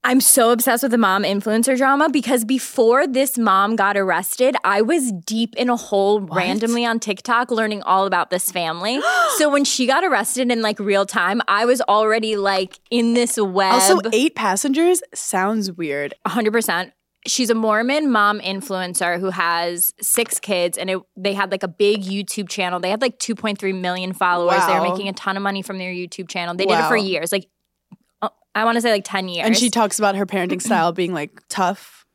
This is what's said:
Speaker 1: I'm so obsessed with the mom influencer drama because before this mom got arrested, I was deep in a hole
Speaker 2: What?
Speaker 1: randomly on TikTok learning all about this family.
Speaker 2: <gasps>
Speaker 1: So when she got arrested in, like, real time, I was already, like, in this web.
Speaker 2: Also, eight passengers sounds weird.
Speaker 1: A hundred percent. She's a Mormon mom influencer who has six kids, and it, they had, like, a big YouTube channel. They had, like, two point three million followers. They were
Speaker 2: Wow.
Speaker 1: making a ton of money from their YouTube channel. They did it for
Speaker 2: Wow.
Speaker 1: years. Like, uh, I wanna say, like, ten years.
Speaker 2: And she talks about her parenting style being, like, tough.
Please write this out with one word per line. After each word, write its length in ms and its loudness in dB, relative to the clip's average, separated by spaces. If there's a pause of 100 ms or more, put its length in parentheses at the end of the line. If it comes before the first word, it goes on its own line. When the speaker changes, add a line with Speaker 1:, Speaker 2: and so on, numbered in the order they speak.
Speaker 1:
I'm 160 4
so 300 6
obsessed 320 2
with 100 0
the 60 2
mom 240 4
influencer 560 0
drama 320 2
because 340 0
before 640 2
this 320 0
mom 380 2
got 200 2
arrested, 680 0
I 180 2
was 300 0
deep 440 -4
in 140 -2
a 60 2
hole 440 0
Speaker 2:
What? 180 -6
Speaker 1:
randomly 500 -2
on 120 -2
TikTok 520 -2
learning 320 -2
all 240 2
about 240 -2
this 200 -2
family. 540 -4
Speaker 2:
<gasps> 60 0 (260)
Speaker 1:
So 120 4
when 140 2
she 240 0
got 160 2
arrested 480 0
in, 100 0
like, 160 -2
real 280 0
time, 420 -2
I 160 2
was 180 2
already, 540 2
like, 440 -2 (100)
in 240 2
this 260 2
web. 340 2
Speaker 2:
Also, 260 6 (120)
eight 240 2
passengers 680 2 (120)
sounds 580 -2
weird. 420 -6 (120)
Speaker 1:
A 40 -2
hundred 220 0
percent. 400 0 (340)
She's 240 -2
a 60 4
Mormon 560 2
mom 300 4
influencer 800 -4
who 80 -2
has 720 -2
six 360 -2
kids, 400 -2
and 120 -6
it, 100 -2 (160)
they 180 -4
had, 160 -2
like, 140 -4
a 60 -4
big 340 0
YouTube 460 -6
channel. 320 -4
They 80 -4
had, 120 -2
like, 180 -2
two 160 -4
point 220 -4
three 160 -4
million 380 -4
followers. 560 2
They 60 2
were 80 2
Speaker 2:
Wow. 100 0
Speaker 1:
making 160 -4
a 60 -6
ton 240 -6
of 60 -6
money 180 -4
from 160 -10
their 160 -8
YouTube 340 -10
channel. 260 -6
They 120 -2
did 120 4
it 120 2
for 80 2
Speaker 2:
Wow. 60 0
Speaker 1:
years. 280 -4
Like, 160 -4 (760)
uh, 60 -4 (260)
I 120 -2
wanna 160 0
say, 100 2
like, 140 0
ten 240 -4
years. 180 -4
Speaker 2:
And 80 4
she 140 2
talks 280 0
about 200 2
her 80 0
parenting 360 -4
style 300 2
being, 220 -4
like, 180 -6 (160)
tough. 680 -4